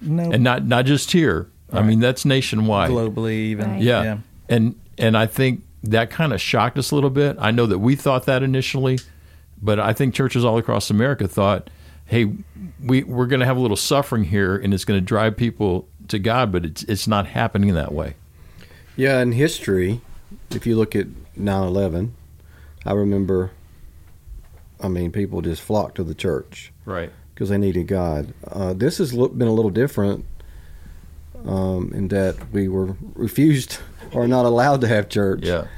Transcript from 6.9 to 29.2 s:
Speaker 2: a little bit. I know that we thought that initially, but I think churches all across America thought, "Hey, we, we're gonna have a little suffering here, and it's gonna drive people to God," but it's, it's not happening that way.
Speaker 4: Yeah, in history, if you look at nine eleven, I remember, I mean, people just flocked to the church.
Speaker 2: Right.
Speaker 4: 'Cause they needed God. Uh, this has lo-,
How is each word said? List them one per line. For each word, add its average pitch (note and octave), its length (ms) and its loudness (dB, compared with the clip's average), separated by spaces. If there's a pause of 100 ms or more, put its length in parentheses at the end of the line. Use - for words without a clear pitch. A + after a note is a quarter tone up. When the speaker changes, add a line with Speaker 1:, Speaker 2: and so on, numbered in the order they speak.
Speaker 2:
a D3+ 60 2
little C#3+ 140 2
bit. C#3 280 2
I G#2+ 140 2
know A#2+ 140 4
that F#2+ 120 2
we A#2+ 160 4
thought C3 320 0
that C3 160 2
initially, C3 560 0 (640)
but G#2 160 2
I G#2+ 140 2
think C3 220 2
churches B2+ 300 2
all A#2 140 4
across A2+ 320 -2
America A2 380 2
thought, G2 420 0 (360)
"Hey, A#2 260 2 (500)
we, C3 220 2
we're B2 220 -2
gonna B2+ 180 2
have B2+ 120 2
a B2+ 40 0
little A#2 160 2
suffering C3+ 480 0
here, F#2+ 320 2
and G2 180 0
it's F#2+ 100 -2
gonna G2+ 160 2
drive G#2+ 360 0
people G#2+ 500 -2 (220)
to A2 100 -2
God," A2+ 320 0
but F2+ 140 0
it's, D#2+ 200 -8
it's G#2 220 -2
not G#2 220 0
happening G#2 460 0
that D2 180 -2
way. D2 220 -6 (840)
Speaker 4:
Yeah, C3 260 2
in B2 80 2
history, A#2 680 0 (500)
if - 160 -6
you A#2 80 2
look A2 220 2
at F#2+ 100 0 (300)
nine G2 320 0
eleven, F#2+ 460 0 (720)
I G2+ 100 -2
remember, G2 580 0 (1300)
I G2 80 -4
mean, F2 240 -2
people F2 280 -4
just E2 220 -4
flocked G#2 360 -2
to F#2+ 40 -4
the E2 140 -6
church. - 560 -6 (120)
Speaker 2:
Right. F2 280 -8 (240)
Speaker 4:
'Cause G2 140 -4
they G2+ 80 2
needed F#2 280 0
God. D#2+ 480 -2 (160)
Uh, F#2 220 -4
this A#2 260 -2
has C#3 160 -2
lo-, B2 140 2